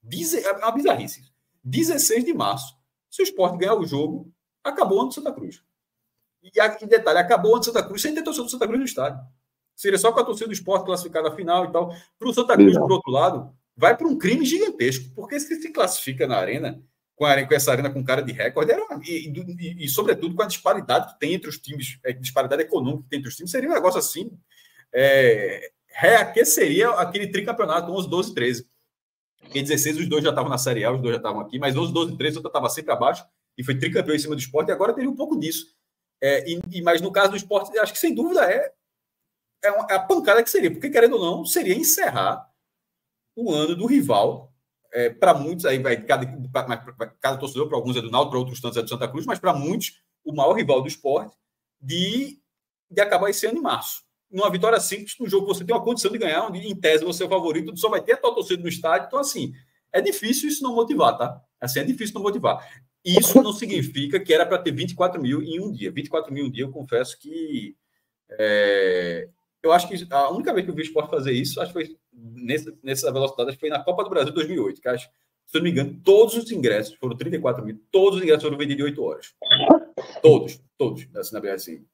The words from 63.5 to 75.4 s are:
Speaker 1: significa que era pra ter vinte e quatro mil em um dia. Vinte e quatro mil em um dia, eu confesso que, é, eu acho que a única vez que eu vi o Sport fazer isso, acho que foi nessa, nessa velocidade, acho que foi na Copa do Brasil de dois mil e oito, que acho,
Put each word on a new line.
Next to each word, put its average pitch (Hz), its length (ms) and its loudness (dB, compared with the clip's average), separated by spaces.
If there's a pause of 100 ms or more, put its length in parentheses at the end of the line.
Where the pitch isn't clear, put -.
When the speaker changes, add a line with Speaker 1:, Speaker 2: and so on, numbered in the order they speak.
Speaker 1:
significa 143 640 -4
que 165 140 2
era 170 120 6
pra 180 140 0
ter 170 120 -4
vinte 175 200 -6
e - 40 -12
quatro 180 240 0
mil 139 220 -2
em 165 180 -8
um 208 120 -8
dia. 101 200 -8
Vinte 143 160 -8
e - 20 -18
quatro 156 220 -4
mil 139 140 -6
em - 20 -6
um - 40 -6
dia, 113 120 -8
eu 135 80 -8
confesso 127 460 -6
que, 151 580 -10 (560)
é, 98 1000 0 (340)
eu 160 80 4
acho 175 160 6
que 175 240 -10
a 139 180 2
única 240 240 -2
vez 180 100 0
que 180 80 -6
eu 143 40 -8
vi 156 60 -6
o 156 40 -4
Sport 151 240 -2
fazer 139 220 -2
isso, 123 280 -2
acho - 140 -6
que 160 120 -4
foi 160 120 -20 (160)
nessa, 117 680 -8
nessa 135 280 -2
velocidade, 135 380 -2
acho 135 80 -10
que 156 100 -6
foi - 20 -2
na 147 140 -4
Copa 180 200 -2
do 190 80 -6
Brasil 147 180 2
de 151 60 -8
dois 156 120 -2
mil 175 100 -4
e - 20 -2
oito, 101 200 -4
que - 100 -6
acho, 123 200 -6 (380)